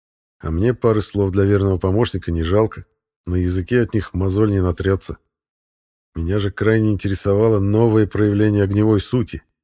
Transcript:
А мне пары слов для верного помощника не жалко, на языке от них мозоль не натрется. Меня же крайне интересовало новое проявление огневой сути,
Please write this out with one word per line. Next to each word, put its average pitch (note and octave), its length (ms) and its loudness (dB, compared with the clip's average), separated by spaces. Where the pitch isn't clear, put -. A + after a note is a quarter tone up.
А D#2+ 120 -6
мне G#2+ 240 2
пары A2 260 0
слов G2 300 -2
для G2 140 2
верного G2 340 2
помощника F#2+ 520 -2
не E2 120 -2
жалко, G#2 420 0
на F2 100 -4
языке F#2 460 0
от A2 120 -2
них G#2 200 -4
мозоль G2 380 0
не G2 100 0
натрется. F#2 560 -2
Меня E2+ 240 -2
же G2+ 120 -2
крайне A2 400 0
интересовало G2+ 680 0
новое G#2+ 460 2
проявление G#2 580 0
огневой G2+ 360 2
сути, - 440 -6